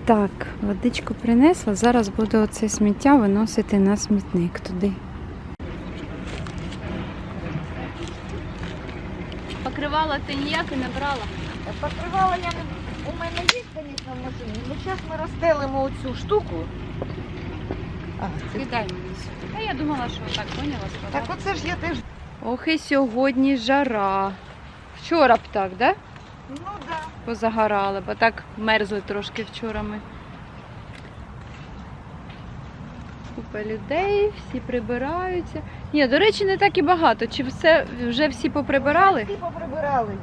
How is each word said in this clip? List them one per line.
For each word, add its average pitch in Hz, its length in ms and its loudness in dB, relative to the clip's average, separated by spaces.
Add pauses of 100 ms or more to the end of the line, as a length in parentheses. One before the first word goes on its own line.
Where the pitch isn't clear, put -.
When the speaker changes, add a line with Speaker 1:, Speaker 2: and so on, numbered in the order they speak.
Speaker 1:
Так, 208 260 6 (320)
водичку 208 520 0
принесла, 233 600 6
зараз 233 340 4
буду 220 340 2
оце 214 260 0
сміття 208 480 6
виносити 208 640 4
на 196 180 6
смітник 190 640 0
туди. 190 320 0 (4000)
Покривала 294 640 0
ти 285 80 -4
ніяк 294 380 -2
і 277 40 -4
не 254 100 -2 (120)
брала? 277 260 -2 (560)
Speaker 2:
Покривала 359 560 0
я 359 120 -4
не, 339 140 -4 (500)
у 330 80 -8
мене 339 160 -4
є, 359 100 0 (280)
звісно, 277 380 -10
в 254 120 -8
машині, 240 420 -6
але 269 80 -6 (100)
зараз 381 140 -4 (120)
ми 320 120 -4
розстелимо 294 600 2
оцю 269 320 -4
штуку. 415 400 0 (1700)
А, - 40 -4 (280)
це 214 60 -6
Speaker 1:
Кидай. 240 280 -4 (680)
Та 427 60 -6
я 415 120 -4
думала, 285 340 -2
що - 280 -6
так, 320 100 -4
поняла, 285 320 -4 (220)
сказала. - 260 -4
Speaker 2:
Так 349 120 -4
оце 381 160 -2
ж 311 140 -4
я 311 60 -2
теж. 320 220 -4 (500)
Speaker 1:
Ох, 247 220 -2
і 320 100 2
сьогодні 269 800 4
жара. 220 720 2 (720)
Вчора 269 340 8
б - 40 0 (120)
так, 190 260 0
да? 294 160 6 (560)
Speaker 2:
Ну 277 60 -12 (320)
да. 330 80 -4 (280)
Speaker 1:
Позагорали, 214 840 2
бо 214 80 -4
так 226 280 4 (160)
мерзли 214 420 2
трошки 202 520 -4
вчора 214 300 -6
ми. 208 160 -6 (3500)
Купа 226 280 -8
людей, 381 680 2 (180)
всі 254 120 -6
прибираються. 277 1000 -2 (320)
Ні, 294 140 6
до 254 120 6
речі, 403 260 6
не 381 120 4
так 392 220 4
і 370 40 6
багато. 294 440 6
Чи 262 160 -4
все, 254 440 6 (220)
вже 277 200 4
всі 277 200 -2
поприбирали? 294 760 6
Speaker 2:
Всі 196 120 -4
поприбирали. 285 760 -2 (100)